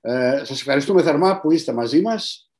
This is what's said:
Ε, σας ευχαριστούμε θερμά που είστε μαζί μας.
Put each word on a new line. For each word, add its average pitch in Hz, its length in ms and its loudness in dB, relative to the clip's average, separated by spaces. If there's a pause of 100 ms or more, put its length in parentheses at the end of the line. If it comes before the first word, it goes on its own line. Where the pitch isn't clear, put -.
Ε, 127 420 0
σας 131 160 -10
ευχαριστούμε 143 420 2
θερμά 170 380 2
που 156 120 0
είστε 160 220 0
μαζί 123 280 2
μας. - 460 -6 (120)